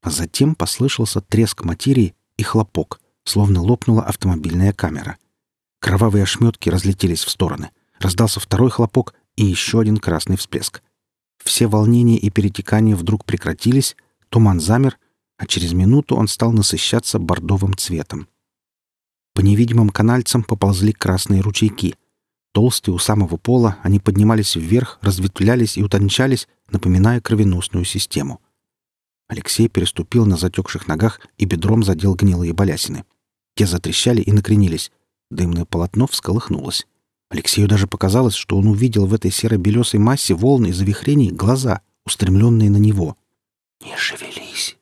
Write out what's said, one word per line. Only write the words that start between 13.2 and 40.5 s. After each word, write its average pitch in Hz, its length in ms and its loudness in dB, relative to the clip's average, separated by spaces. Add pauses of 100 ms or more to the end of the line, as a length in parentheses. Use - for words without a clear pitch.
прекратились, - 680 -2 (340)
туман 104 300 4
замер, 117 380 0 (400)
а - 80 -12
через 85 280 -4
минуту 107 420 2
он 110 120 0
стал 117 240 -2
насыщаться 113 680 0
бордовым 92 560 -2
цветом. 78 520 -8 (1040)
По - 80 -2
невидимым 110 480 4
канальцам 117 540 -2
поползли 101 500 0
красные 95 480 -2
ручейки. 98 540 -2 (580)
Толстые 110 420 0
у 90 40 -4
самого 95 360 0
пола, 117 480 0
они 98 160 2
поднимались 104 560 2
вверх, 90 460 -2
разветвлялись 101 760 0
и 101 60 -2
утончались, 101 640 0 (220)
напоминая 98 500 2
кровеносную 95 640 0
систему. - 580 -6 (840)
Алексей - 400 -2
переступил 92 580 0
на 98 120 4
затёкших 90 500 -4
ногах 95 320 0 (180)
и - 80 -2
бедром 98 380 0
задел 95 320 0
гнилые 90 380 0
балясины. 82 500 -4 (520)
Те 107 100 0
затрещали 101 560 0
и - 100 -2
накренились. 101 600 2 (380)
Дымное 87 360 -2
полотно 87 420 -2
всколыхнулось. - 800 -6 (420)
Алексею 107 380 0
даже 98 200 2
показалось, 104 480 0
что - 220 -4
он 98 100 4
увидел 107 380 2
в 95 80 0
этой 104 180 0
серо-белёсой 107 680 0
массе 123 340 2
волн 117 340 2